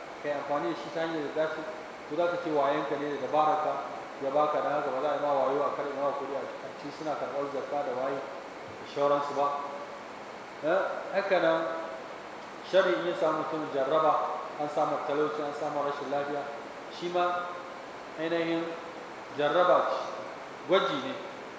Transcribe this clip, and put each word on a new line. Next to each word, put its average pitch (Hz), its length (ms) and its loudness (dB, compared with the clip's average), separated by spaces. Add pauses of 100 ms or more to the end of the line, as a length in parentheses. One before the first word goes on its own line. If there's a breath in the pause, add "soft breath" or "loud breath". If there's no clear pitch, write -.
(200)
ka 147 80 -4
yi 147 80 0
amfani 147 380 0
da - 20 -4
shi - 160 -8
ta 165 80 -2
hanyar 165 240 -2
da 139 80 -4 (160)
dace, 156 120 -4 (500)
ko 151 60 -4
za 170 120 4
ka 175 160 0
ce 160 80 -2
wayanka 147 480 2
ne 147 160 -2
da 127 80 -4
dabararka 151 480 4 (480)
ya 135 80 -2
baka, 147 320 4
dan 139 160 2
haka 147 160 0
ba 131 80 0
za 147 80 2
a 147 60 2
yi 139 80 0
ma 143 100 2
wayo 135 320 4
a 131 80 2
karɓi 143 240 -2
ma 139 160 2
kuɗi 135 240 -4
a - 400 -6
ci 143 160 -10
suna 151 240 -2
karɓar 135 320 -2
zakka 135 300 -2 (100)
da 127 80 0
waye 135 220 0
da - 720 -10
shauransu 143 400 4
ba. 139 140 4 (1120)
Eh, 175 200 4 (360)
haka 190 240 4
nan 165 240 4 (1040)
sharri 185 320 6
in 170 80 -2
ya 170 80 0
samu 156 240 4
mutum 156 320 -2
jarraba, 147 640 4 (240)
an 147 80 0
samu 151 240 2 (160)
talauci, 151 320 2
an 147 160 -2
samu 147 320 -2
rashin 139 240 -2
lafiya, 143 300 0 (500)
shi 175 160 -6
ma 175 400 2 (720)
ainihin 165 420 0 (760)
jarraba 151 500 6
ce, - 80 0 (720)
gwaji 170 320 4
ne. 127 140 -4 (440)